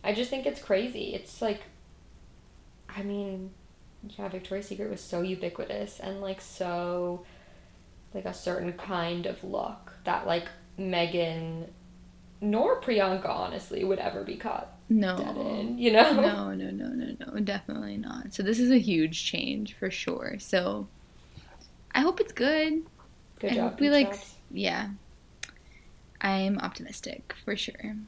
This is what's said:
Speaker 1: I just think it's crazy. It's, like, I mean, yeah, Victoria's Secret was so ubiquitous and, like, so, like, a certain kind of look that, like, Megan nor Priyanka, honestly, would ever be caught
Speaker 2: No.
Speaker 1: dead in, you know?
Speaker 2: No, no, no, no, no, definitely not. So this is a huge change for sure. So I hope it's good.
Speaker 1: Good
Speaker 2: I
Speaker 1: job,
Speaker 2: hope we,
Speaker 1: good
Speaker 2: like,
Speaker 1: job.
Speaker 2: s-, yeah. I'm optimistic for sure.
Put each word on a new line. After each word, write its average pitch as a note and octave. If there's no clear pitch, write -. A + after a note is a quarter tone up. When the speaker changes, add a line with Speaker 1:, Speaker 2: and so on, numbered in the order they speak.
Speaker 1:
I G#3
just A#3+
think C4
it's -
crazy. A3
It's, -
like, G#3+
I G3+
mean, G3
yeah, G3
Victoria's F#3+
Secret G3+
was F#3
so F3
ubiquitous F#3
and, G3
like, F#3+
so, F3
like, G3
a F#3
certain F3+
kind F3
of -
look -
that, -
like, E3+
Megan E3
nor B3
Priyanka, G3
honestly, -
would F#3+
ever F#3+
be -
caught -
Speaker 2:
No. G3
Speaker 1:
dead -
in, A3+
you A#3+
know? C4+
Speaker 2:
No, G3+
no, F#3+
no, G3
no, -
no, G#3
definitely G3+
not. -
So G3+
this A3
is B3
a C4
huge D#3+
change -
for F#3+
sure. -
So G3
I B3+
hope F4
it's -
good. D#4
Speaker 1:
Good G3+
Speaker 2:
I -
Speaker 1:
job, A#3
Speaker 2:
hope -
we, C#4+
Speaker 1:
good C#4+
Speaker 2:
like, C#4
Speaker 1:
job. -
Speaker 2:
s-, -
yeah. F#3+
I'm G3
optimistic -
for G#3
sure. -